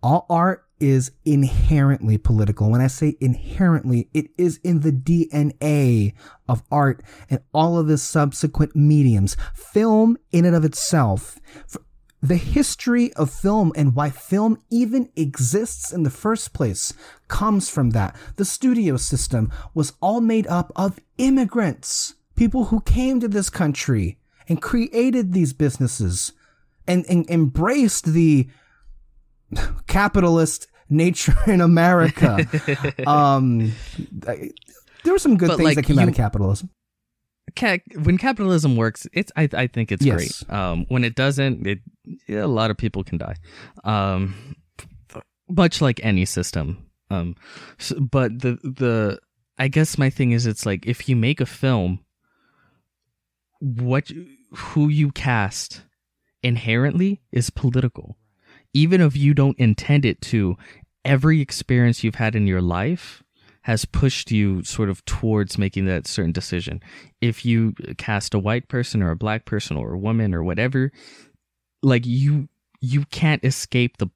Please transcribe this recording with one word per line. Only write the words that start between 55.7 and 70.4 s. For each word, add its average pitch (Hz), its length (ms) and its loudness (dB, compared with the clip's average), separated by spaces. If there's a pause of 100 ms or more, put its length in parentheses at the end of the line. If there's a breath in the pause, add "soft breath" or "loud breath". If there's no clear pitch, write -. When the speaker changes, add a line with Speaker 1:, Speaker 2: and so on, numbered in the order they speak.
Speaker 2:
inherently 127 800 0 (100)
is 120 180 -2
political, - 680 -4 (560 soft breath)
even 170 280 4
if 143 140 4
you 143 180 4
don't 139 260 2
intend 131 460 2
it - 160 -2
to, 98 360 -2 (480 loud breath)
every 143 360 2
experience 123 600 0
you've 110 120 -2
had 110 200 -2
in 104 120 2
your 92 140 0
life 92 600 -4 (380 soft breath)
has 113 240 -2
pushed - 460 -2
you 101 320 0
sort 107 260 -4
of 92 160 -8
towards 107 520 -2
making 95 280 -2
that 90 220 -2
certain 85 260 -4
decision. 87 480 -6 (400 loud breath)
If 117 240 -4
you 113 280 2 (240)
cast - 360 -6
a 104 60 0
white 107 280 -4
person 123 340 -4
or 87 100 0
a 82 40 -4
black 107 300 -6
person 101 320 -6
or 58 160 -6
a 90 40 -8
woman 107 360 -2
or 82 100 -2